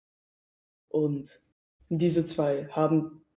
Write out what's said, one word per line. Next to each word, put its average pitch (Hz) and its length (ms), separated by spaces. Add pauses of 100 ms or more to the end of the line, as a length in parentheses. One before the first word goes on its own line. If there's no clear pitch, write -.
(880)
und 147 520 (500)
diese 165 340
zwei 147 440
haben 156 560 (160)